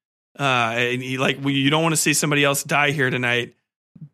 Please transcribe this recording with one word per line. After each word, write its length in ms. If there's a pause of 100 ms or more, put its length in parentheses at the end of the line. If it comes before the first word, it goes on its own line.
(380)
uh, 380
and 260
he, 160
like, 240
we, 120
you 160
don't 140
wanna 120
see 180
somebody 300
else 200
die 280
here 180
tonight. 460 (580)